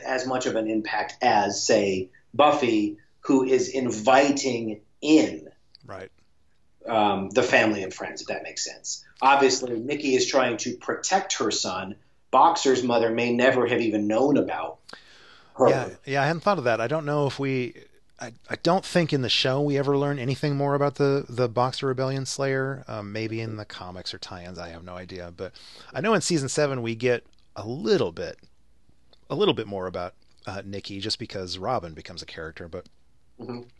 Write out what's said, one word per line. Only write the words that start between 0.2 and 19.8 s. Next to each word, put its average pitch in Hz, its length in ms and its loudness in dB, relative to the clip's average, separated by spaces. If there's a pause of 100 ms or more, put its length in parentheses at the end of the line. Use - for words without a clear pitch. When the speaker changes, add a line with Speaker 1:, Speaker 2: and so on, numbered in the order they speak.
Speaker 1:
much 127 180 -2
of 113 100 -2
an 110 140 -2
impact 107 520 -4
as, 113 420 2
say, 98 460 2 (240)
Buffy, 117 640 2 (240)
who 131 220 4
is 131 260 2
inviting 127 1120 2 (200)
in 147 460 4 (380)
Speaker 2:
Right. 95 260 -14 (760)
Speaker 1:
um, 104 420 2
the 117 140 2
family 110 400 2
and 92 100 -8
friends, 95 280 -12
if - 60 -14
that 95 160 -8
makes - 200 -10
sense. - 400 -12 (180)
Obviously, 127 580 4
Nikki 143 360 -2
is 123 120 4
trying 123 300 2
to 120 180 -6
protect - 600 -2
her 110 140 0
son. 95 440 -4 (360)
Boxer's 131 520 6
mother 117 280 2
may 120 220 0
never 123 320 4
have 120 160 2
even 107 260 0
known 127 300 4
about 82 400 -2 (800)
her. - 140 6
Speaker 2:
Yeah, 131 200 2 (160)
yeah, 139 180 0
I 139 40 2
hadn't 165 140 -2
thought 202 160 2
of 135 80 -4
that. 113 160 2
I 117 60 -2
don't 156 180 -4
know 147 220 0
if - 120 -6
we, 131 360 -2 (440)
I, 120 140 -14 (160)
I - 120 -6
don't 175 220 4
think 170 300 2
in 139 80 2
the 120 80 0
show 135 320 2
we 147 160 2
ever 139 200 2